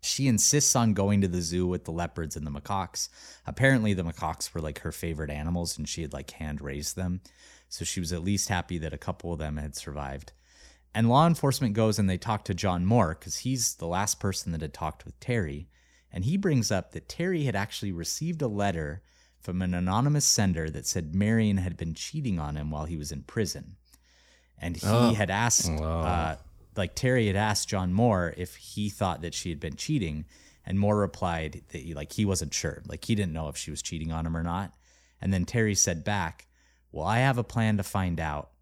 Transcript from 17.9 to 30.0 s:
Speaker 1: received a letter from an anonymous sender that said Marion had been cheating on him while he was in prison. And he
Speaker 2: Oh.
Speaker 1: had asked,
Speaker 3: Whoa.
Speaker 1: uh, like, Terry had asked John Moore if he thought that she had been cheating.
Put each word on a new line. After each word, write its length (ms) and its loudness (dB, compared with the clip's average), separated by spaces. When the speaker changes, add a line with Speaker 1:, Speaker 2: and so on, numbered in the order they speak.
Speaker 1:
received 500 -4
a 60 0
letter 540 -2
from 240 -2
an 100 2
anonymous 540 2
sender 420 2
that 180 -8
said 280 -4
Marion 440 4
had 180 -2
been 180 -4
cheating 440 -4
on 180 -4
him 140 -4
while 160 -4
he 120 -6
was 140 -6
in 100 -8
prison. 540 -4
And 180 -4
he 100 -4
Speaker 2:
Oh. 280 6
Speaker 1:
had 160 0
asked, 400 2
Speaker 3:
Whoa. 320 -2
Speaker 1:
uh, 340 0
like, 180 -2
Terry 340 4
had 80 2
asked 320 0
John 260 0
Moore 420 4
if 200 -8
he 340 -6
thought 320 -2
that 100 -6
she 160 -6
had 120 -6
been 160 -6
cheating. 500 -2